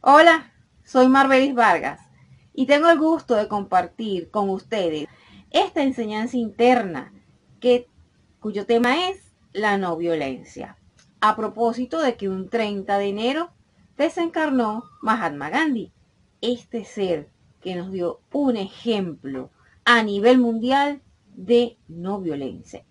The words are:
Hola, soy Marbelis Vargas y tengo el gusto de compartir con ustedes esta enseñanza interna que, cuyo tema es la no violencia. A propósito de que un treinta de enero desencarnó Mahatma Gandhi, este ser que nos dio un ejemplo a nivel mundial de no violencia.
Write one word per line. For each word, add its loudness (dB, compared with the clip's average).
Hola, 6
soy 4
Marbelis 4
Vargas 0
y -2
tengo 4
el 6
gusto 0
de 0
compartir -4
con -2
ustedes -4
esta 0
enseñanza -4
interna 0
que, 2
cuyo -8
tema 2
es -14
la 0
no -2
violencia. -6
A 2
propósito -4
de -2
que -8
un -8
treinta -4
de -2
enero -4
desencarnó -2
Mahatma -4
Gandhi, -4
este -6
ser -4
que -10
nos -8
dio -6
un 0
ejemplo -6
a 4
nivel 4
mundial 0
de 0
no -8
violencia. -10